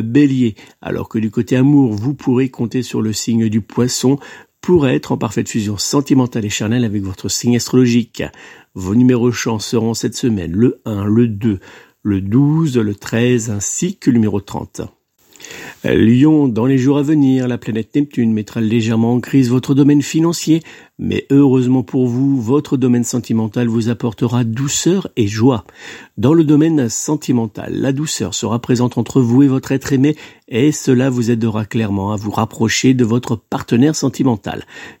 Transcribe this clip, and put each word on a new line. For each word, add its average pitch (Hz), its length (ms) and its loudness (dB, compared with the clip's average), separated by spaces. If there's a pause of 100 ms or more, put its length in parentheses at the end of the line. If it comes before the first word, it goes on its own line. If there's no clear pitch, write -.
Bélier, 127 520 2 (260)
alors - 300 -8
que 113 80 -4
du 110 120 -2
côté 123 260 -2
amour, 139 360 4
vous 113 220 -4
pourrez 131 340 -2
compter 123 340 -6
sur 120 200 -6
le 107 100 -2
signe 113 380 -2
du 110 100 0
Poisson 127 580 0 (440)
pour 151 260 4
être 135 240 -2
en 123 60 -2
parfaite 113 320 -4
fusion 104 260 -2
sentimentale 127 680 0
et 104 40 -6
charnelle 113 360 -2
avec 101 160 -4
votre 95 260 -8
signe 120 280 0
astrologique. 120 640 0 (520)
Vos 92 200 -4
numéros 123 360 4
chance 113 360 -4
seront 113 260 -2
cette 113 240 -6
semaine 95 360 -2
le 113 340 2
un, 101 180 -4
le 113 240 2
deux, 104 320 -2 (420)
le 98 180 -2
douze, 143 560 0
le 104 180 0
treize, 120 560 -2
ainsi 170 460 -4
que - 140 -2
le 123 40 4
numéro 107 260 0
trente. - 400 -12 (1040)
Lion, 127 640 4
dans 113 180 0
les 135 120 2
jours 139 200 2
à 147 40 2
venir, 135 440 2
la 120 120 -2
planète 110 360 -6
Neptune 135 380 0
mettra 107 280 -4
légèrement 113 540 0
en 123 60 0
crise 131 300 2
votre 131 240 0
domaine 143 280 4
financier, 160 600 0 (360)
mais 95 320 -4
heureusement 131 520 4
pour 127 260 -2
vous, 135 320 0
votre 139 360 0
domaine 123 280 2
sentimental 117 640 -2
vous 113 200 -2
apportera 120 560 -2
douceur 143 720 -2
et 110 100 2
joie. 110 380 0 (520)
Dans 120 160 2
le 165 100 6
domaine 147 460 2
sentimental, 120 880 -4
la 127 180 -2
douceur 135 420 -6
sera 117 260 -4
présente 123 380 0
entre 117 220 0
vous 123 220 4
et 139 60 6
votre 131 240 -2
être 135 200 -4
aimé, 139 240 2 (320)
et 139 240 2
cela 131 380 2
vous 120 200 0
aidera 110 360 -2
clairement 101 460 -2
à 107 40 -2
vous 107 140 -6
rapprocher 113 640 0
de 127 100 2
votre 117 320 0
partenaire - 580 0
sentimental. - 720 -2 (360)